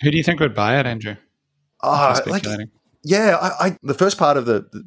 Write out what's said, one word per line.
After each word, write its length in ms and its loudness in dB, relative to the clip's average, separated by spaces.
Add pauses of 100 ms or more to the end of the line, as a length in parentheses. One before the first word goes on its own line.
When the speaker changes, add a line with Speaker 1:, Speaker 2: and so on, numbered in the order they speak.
Speaker 1:
Who 80 2
do 60 0
you 80 -2
think 160 -2
would 160 0
buy 240 2
it, 60 -2
Andrew? 280 -8 (640)
Speaker 2:
Oh, 300 2
Speaker 1:
If 160 0
you're 60 -4
Speaker 2:
like, 100 -2
Speaker 1:
speculating. 280 -6 (340)
Speaker 2:
yeah, 360 2
I, 260 -2
I, 160 -2
the 120 -2
first 240 0
part 180 4
of 100 -2
the, 260 0
the, 140 -16